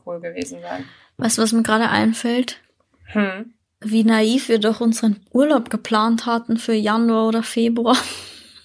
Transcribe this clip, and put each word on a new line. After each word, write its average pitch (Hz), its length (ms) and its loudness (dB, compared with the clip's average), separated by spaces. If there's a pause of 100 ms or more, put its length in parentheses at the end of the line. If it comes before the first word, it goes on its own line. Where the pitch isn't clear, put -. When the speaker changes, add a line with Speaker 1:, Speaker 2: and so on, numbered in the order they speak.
Speaker 1:
cool 175 160 -10
gewesen 175 400 -10
sein. 175 240 -10 (320)
Speaker 2:
Weißt 226 220 -2
du, - 20 4
was 220 120 2
mir 226 100 2
gerade 220 260 0
einfällt? 226 680 -2 (480)
Speaker 1:
Hm. 208 480 -4 (280)
Speaker 2:
Wie 220 220 0
naiv 226 440 2
wir 226 120 2
doch 214 220 0
unseren 226 380 2 (140)
Urlaub 269 380 2
geplant 226 560 0
hatten 233 300 -2
für 226 180 -2
Januar 220 520 2
oder 226 140 0
Februar. 233 560 0 (680)